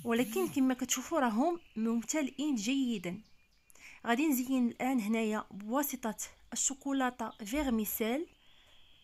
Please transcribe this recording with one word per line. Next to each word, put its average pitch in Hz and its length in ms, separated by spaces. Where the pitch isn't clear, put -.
ولكن 262 440
كما 262 260
كتشوفوا 254 460
راهم 262 400
ممتلئين 247 760
جيدا. 220 680
غادي 240 200
نزين 254 420
الان 254 320
هنايا 214 500
بواسطه 233 680
الشوكولاته 262 800
فيغميسيل، 233 960